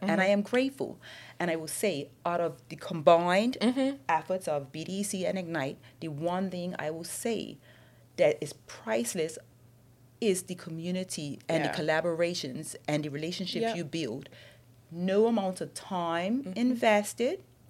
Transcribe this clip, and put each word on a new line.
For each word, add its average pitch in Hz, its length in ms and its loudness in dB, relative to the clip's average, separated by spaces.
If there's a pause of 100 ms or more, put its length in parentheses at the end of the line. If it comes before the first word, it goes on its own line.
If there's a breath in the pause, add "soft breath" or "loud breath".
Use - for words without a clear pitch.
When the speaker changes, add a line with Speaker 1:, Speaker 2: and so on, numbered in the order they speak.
Speaker 1:
And 185 180 2
I 185 40 4
Speaker 2:
Mm-hmm. 196 80 4
Speaker 1:
am 202 100 4
grateful. 254 560 -2 (420 loud breath)
And 175 100 0
I 160 60 0
will 160 100 -6 (180)
say, 151 260 -2 (140)
out 170 160 0
of 165 120 0 (160)
the 156 80 -12
combined 175 840 6
Speaker 2:
Mm-hmm. 262 340 2 (140)
Speaker 1:
efforts 170 360 0
of 143 260 -2
B 156 120 -6
D 190 180 -4
C 190 240 -4
and 180 120 -2
Ignite, 165 400 -4 (220 loud breath)
the 165 80 -6
one 175 420 -2
thing 180 280 -6
I 151 120 -4
will 165 140 -8
say - 520 -6 (600 soft breath)
that 151 240 4
is 147 100 -6 (140)
priceless 220 720 -4 (840)
is 190 240 2
the 185 100 -8
community 170 840 -6 (120)
and 160 140 2
Speaker 2:
Yeah. 95 80 0
Speaker 1:
the 170 100 -4
collaborations 160 920 0 (120)
and 151 160 0
the 151 60 -6
relationships 180 520 -4
Speaker 2:
Yep. 226 140 0
Speaker 1:
you 175 80 -4
build. 143 440 -6 (640 loud breath)
No 190 360 4
amount 196 340 2
of 156 140 -8
time 180 680 -2
Speaker 2:
Mm-hmm. 185 140 -8
Speaker 1:
invested 233 840 2 (280)